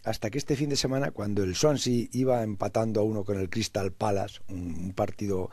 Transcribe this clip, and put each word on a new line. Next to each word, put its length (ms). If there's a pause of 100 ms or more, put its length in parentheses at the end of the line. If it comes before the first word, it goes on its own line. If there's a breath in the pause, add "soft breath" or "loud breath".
hasta 240
que 80
este 180
fin 140
de 60
semana, 340
cuando 340
el 120
Swansea 560
iba 320
empatando 580
a 20
uno 220
con 140
el 100
Crystal 420
Palace, 560
un, 280
un 180
partido 600